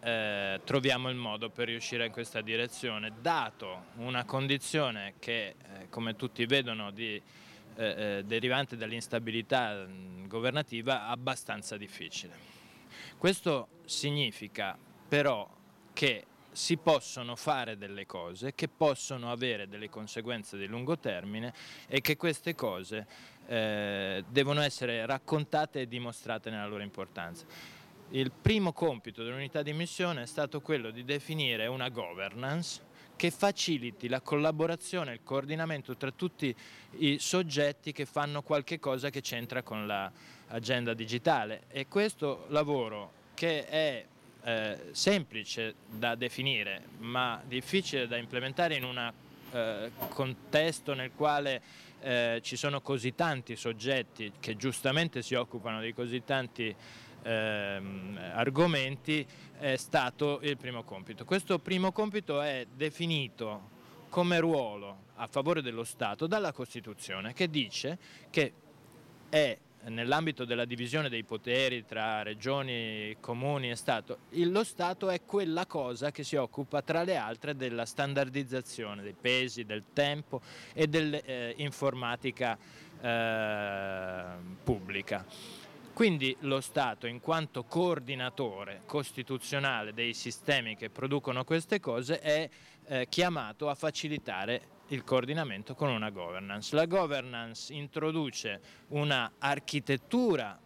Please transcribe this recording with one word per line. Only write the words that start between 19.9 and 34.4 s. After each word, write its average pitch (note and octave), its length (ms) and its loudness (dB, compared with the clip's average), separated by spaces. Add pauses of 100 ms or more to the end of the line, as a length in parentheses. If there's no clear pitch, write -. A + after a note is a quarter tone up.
conseguenze A2 680 -6
di G2 100 -4
lungo B2+ 320 -2
termine G#2 540 -4 (340)
e C#3 140 2
che D3+ 160 2
queste E3 380 -2
cose, G#2+ 520 -4 (400)
eh, G2+ 840 0
devono C#3 320 4
essere A#2+ 440 0
raccontate D3 800 0
e B2 60 -4
dimostrate A#2 640 -6
nella G#2 160 -4
loro G#2 160 -4
importanza. F#2+ 600 -8 (680)
Il C3 200 2
primo G#3 420 4
compito A#2 520 -2
dell'unità C3+ 380 -2
di D3 100 -2
missione E3 500 0
è A#2+ 40 -6
stato D3 340 -2
quello B2+ 300 0
di A#2+ 140 -10
definire C#3 640 2
una B2+ 220 0
governance A2+ 960 -4 (320)
che E3+ 140 4
faciliti B2 800 0
la B2+ 120 2
collaborazione D#3 880 2